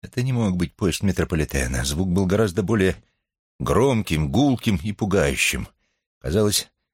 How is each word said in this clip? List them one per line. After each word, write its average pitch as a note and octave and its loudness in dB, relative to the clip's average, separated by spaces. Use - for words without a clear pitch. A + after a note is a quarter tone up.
Это - -6
не C3 0
мог A2 0
быть F2 -2
поезд F2+ -2
метрополитена. C#2 -2
Звук D2+ -2
был F#2 2
гораздо G2+ 0
более F#2 0
громким, F2 0
гулким A#2 2
и G2 -4
пугающим. - 0
Казалось, G#2 0